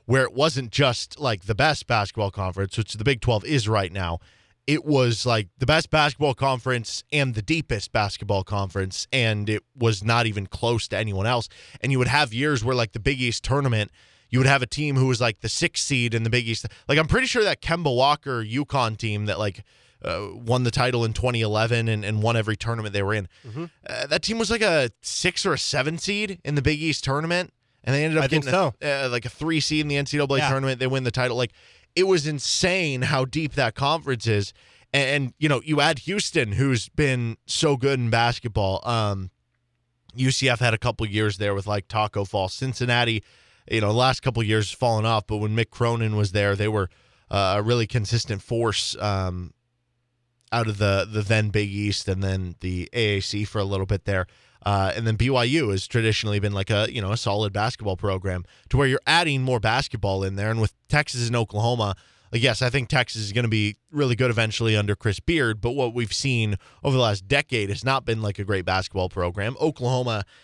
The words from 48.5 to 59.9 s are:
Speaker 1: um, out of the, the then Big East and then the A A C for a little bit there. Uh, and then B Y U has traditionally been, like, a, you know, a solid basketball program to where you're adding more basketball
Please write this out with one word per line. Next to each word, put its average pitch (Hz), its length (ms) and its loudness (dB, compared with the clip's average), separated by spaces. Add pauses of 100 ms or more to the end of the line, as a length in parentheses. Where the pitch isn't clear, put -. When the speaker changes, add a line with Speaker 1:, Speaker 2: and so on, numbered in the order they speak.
Speaker 1:
um, 92 520 -2 (1000)
out 113 160 0
of 101 100 -4
the, 98 320 2
the 107 120 -2
then 107 260 2
Big 101 220 0
East 101 360 -4
and 95 160 -2
then 95 380 -2
the 90 320 -4
A 104 240 0
A 98 40 -2
C 104 240 -4
for 107 140 -4
a 101 60 0
little 95 220 -2
bit 95 180 -2
there. 95 240 -2 (380)
Uh, 98 280 2
and 113 120 -2
then 110 100 2
B 117 140 2
Y 123 140 4
U 127 260 2
has 98 160 -2
traditionally 110 520 0
been, 101 140 0
like, 98 160 -2
a, 107 220 2
you 127 100 -6
know, 98 120 -2
a 120 40 0
solid 104 340 -2
basketball 104 460 -2
program 92 480 -4 (240)
to - 80 2
where 139 100 4
you're 131 200 2
adding 156 340 4
more 127 180 2
basketball 107 640 0